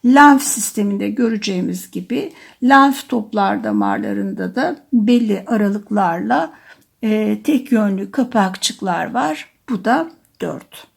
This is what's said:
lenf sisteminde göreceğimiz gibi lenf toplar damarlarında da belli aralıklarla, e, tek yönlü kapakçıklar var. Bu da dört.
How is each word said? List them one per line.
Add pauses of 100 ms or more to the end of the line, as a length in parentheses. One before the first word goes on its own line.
lenf
sisteminde
göreceğimiz
gibi (300)
lenf
toplar
damarlarında
da (180)
belli
aralıklarla, (500)
e,
tek
yönlü
kapakçıklar
var. (200)
Bu
da (340)
dört.